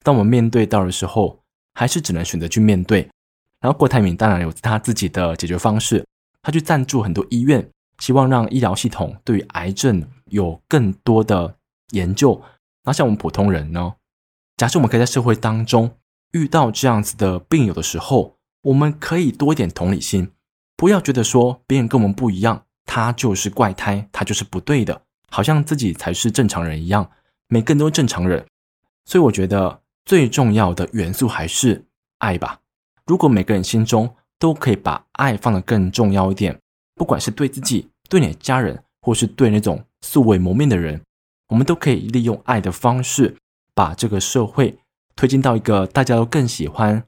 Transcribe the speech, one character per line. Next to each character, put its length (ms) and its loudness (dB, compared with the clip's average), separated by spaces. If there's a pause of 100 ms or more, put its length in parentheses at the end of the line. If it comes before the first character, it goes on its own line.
当 140 4
我 80 2
们 80 4
面 180 4
对 160 2
到 200 0
的 80 -4
时 120 -6
候， 360 -2 (320)
还 120 -2
是 140 -2
只 140 -6
能 100 -4
选 160 -6
择 80 -6
去 140 0
面 200 4
对。 280 0 (500)
然 120 0
后 80 -2
郭 80 4
台 140 2
铭 120 2
当 160 2
然 120 2
有 100 -4 (100)
他 160 0
自 160 -2
己 140 -4
的 300 -2
解 100 -8
决 100 -2
方 220 2
式， 260 0 (360)
他 100 -6
去 100 0
赞 240 0
助 160 -2
很 120 -2
多 160 -4
医 120 0
院， 240 2 (340)
希 120 -4
望 180 4
让 200 2
医 100 0
疗 160 0
系 140 -2
统 340 -6
对 140 0
于 40 0 (120)
癌 180 -6
症 340 0 (200)
有 420 -4
更 240 2
多 320 2
的 320 -2 (360)
研 220 -2
究。 280 2 (420)
那 80 -4
像 160 2
我 20 2
们 80 0
普 140 -4
通 180 2
人 220 -2
呢， 240 -6 (600)
假 100 0
设 100 0
我 40 4
们 100 2
可 60 2
以 20 4
在 60 2
社 180 -2
会 100 2
当 320 -2
中 300 0 (380)
遇 120 0
到 240 2
这 200 0
样 120 0
子 140 -6
的 240 0
病 260 0
友 80 -2
的 80 -6
时 160 -6
候， 380 0 (280)
我 100 2
们 260 2
可 180 -4
以 140 0
多 220 0
一 20 0
点 140 -2
同 240 -2
理 80 -4
心， 280 -2 (460)
不 140 4
要 100 4
觉 140 -2
得 100 0
说 420 2
别 120 0
人 100 0
跟 140 2
我 40 4
们 80 0
不 160 -2
一 120 -4
样， 240 -2 (200)
他 280 -2
就 200 -2
是 160 -4
怪 220 0
胎， 400 -6
他 140 -6
就 80 -4
是 100 -6
不 160 -8
对 240 0
的， 200 -6 (260)
好 120 -4
像 220 2
自 100 -4
己 200 -2
才 200 -6
是 160 -2
正 200 2
常 160 -6
人 180 -6
一 40 -6
样， 220 0 (380)
每 140 2
个 120 0
人 40 4
都 80 2
是 60 2
正 140 2
常 220 -2
人。 180 0 (600)
所 160 -4
以 20 4
我 80 4
觉 160 -2
得 320 -2 (240)
最 240 2
重 260 2
要 200 2
的 180 -6
元 220 -4
素 160 0
还 180 -8
是 380 -2 (320)
爱 200 -2
吧。 220 -8 (460)
如 120 0
果 100 4
每 160 4
个 100 0
人 80 0
心 240 0
中 300 0 (240)
都 140 0
可 180 -2
以 60 0
把 340 -6
爱 240 -2
放 180 -2
得 60 0
更 320 0
重 220 2
要 180 2
一 20 -2
点， 240 -4 (380)
不 80 -2
管 160 -2
是 100 -4
对 200 -2
自 100 -14
己、 300 -4 (180)
对 100 2
你 100 4
的 80 -4
家 260 -2
人， 200 -4 (200)
或 120 0
是 140 0
对 220 2
那 100 4
种 240 -4 (180)
素 220 2
未 140 4
谋 160 0
面 160 2
的 80 2
人， 240 -4 (480)
我 60 -2
们 120 4
都 80 0
可 140 -2
以 180 -2
利 160 -2
用 220 -2
爱 160 -2
的 100 -4
方 320 0
式， 320 0 (400)
把 180 0
这 140 -4
个 140 -2
社 260 -2
会 320 -2 (380)
推 100 2
进 140 2
到 160 2
一 20 0
个 260 0
大 160 -2
家 140 2
都 100 2
更 220 -2
喜 180 -6
欢、 420 0